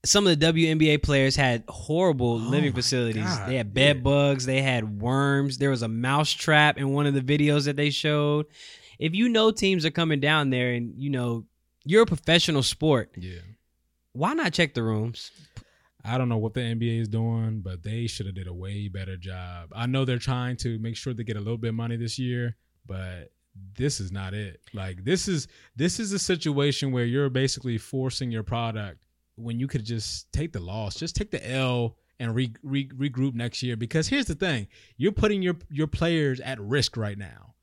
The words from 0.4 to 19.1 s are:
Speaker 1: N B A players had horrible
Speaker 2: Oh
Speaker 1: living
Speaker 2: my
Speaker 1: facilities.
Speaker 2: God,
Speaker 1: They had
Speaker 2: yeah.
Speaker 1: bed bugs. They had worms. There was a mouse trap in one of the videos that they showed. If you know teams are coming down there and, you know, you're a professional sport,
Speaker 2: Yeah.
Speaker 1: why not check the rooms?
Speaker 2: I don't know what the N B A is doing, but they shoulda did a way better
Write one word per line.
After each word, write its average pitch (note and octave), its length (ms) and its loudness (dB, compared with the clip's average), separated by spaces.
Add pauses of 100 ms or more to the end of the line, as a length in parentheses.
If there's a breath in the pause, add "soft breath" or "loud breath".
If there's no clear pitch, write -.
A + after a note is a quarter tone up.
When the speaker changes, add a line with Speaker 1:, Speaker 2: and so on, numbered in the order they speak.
Speaker 1:
N D#3+ 80 2
B D#3 140 6
A D3+ 60 6
players C3+ 380 4
had B2 320 2
horrible D3+ 680 2
Speaker 2:
Oh A#2 160 -2
Speaker 1:
living C#3 220 4
Speaker 2:
my G2+ 40 -4
Speaker 1:
facilities. A#2 480 0
Speaker 2:
God, G#2 260 -2
Speaker 1:
They C3 60 0
had A#2 120 -2
Speaker 2:
yeah. G2 60 -10 (200)
Speaker 1:
bed B2+ 100 -2
bugs. C#3 420 2
They C3 160 0
had A2 400 -2
worms. C#3 560 2
There C#3 140 2
was A#2+ 100 0
a A2+ 80 -2
mouse C3 420 0
trap D3+ 460 4
in C#3 160 0
one D3 120 2
of C#3 80 2
the C#3 80 2
videos D3 440 2
that C#3+ 100 -2
they D3 140 2
showed. D3 560 0 (520 loud breath)
If D#3+ 180 -2
you A#3 140 2
know A3 220 6
teams F#3+ 340 2
are D#3+ 60 2
coming D#3+ 280 2
down D3 300 4
there B2 240 2
and, A#2+ 240 -4
you C#3 120 -6
know, A#2+ 360 -2 (400)
you're F#3+ 180 6
a - 20 8
professional D#3+ 580 2
sport, C#3+ 540 2
Speaker 2:
Yeah. F2+ 220 -12 (720)
Speaker 1:
why E3+ 220 -2
not D#4+ 180 -2
check E3 220 0
the A#2 100 -2
rooms? A2 480 -4 (720 loud breath)
Speaker 2:
I A#2 140 -2
don't C3 100 0
know A#2 100 2
what G#2+ 160 -2
the B2+ 80 -2
N A#2 180 -2
B A2+ 180 0
A A2+ 40 0
is A2 80 -2
doing, A2+ 520 0
but F2+ 220 -10
they A2+ 240 -4
shoulda G2 260 -6
did F#2 140 -8
a F2+ 60 -10
way G2+ 360 -8
better F#2+ 280 -8